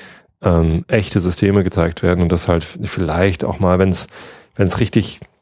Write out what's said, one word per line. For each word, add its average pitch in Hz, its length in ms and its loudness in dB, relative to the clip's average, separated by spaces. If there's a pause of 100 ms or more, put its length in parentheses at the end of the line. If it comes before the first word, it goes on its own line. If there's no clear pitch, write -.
(400)
ähm, 82 460 2
echte 107 320 0
Systeme 98 460 2
gezeigt 82 400 -2
werden 87 180 2
und 85 80 2
dass 85 160 -2
halt 85 180 2
vielleicht 90 800 -2
auch - 140 -4
mal, 92 220 2
wenn's, 95 260 0 (480)
wenn's 98 240 0
richtig 110 420 -2 (220)